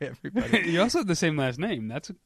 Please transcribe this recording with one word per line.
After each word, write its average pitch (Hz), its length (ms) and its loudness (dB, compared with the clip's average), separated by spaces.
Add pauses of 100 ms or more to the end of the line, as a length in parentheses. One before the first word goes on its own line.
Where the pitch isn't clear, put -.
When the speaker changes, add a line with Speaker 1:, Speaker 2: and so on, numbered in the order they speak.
Speaker 1:
everybody. 196 600 0
Speaker 2:
<laughs> 175 100 -2
You 170 100 4
also 233 180 2
have 202 80 -2
the 170 80 2
same 156 220 2
last 131 220 0
name. 156 280 -4
That's 123 220 -8
a, 180 60 -12 (100)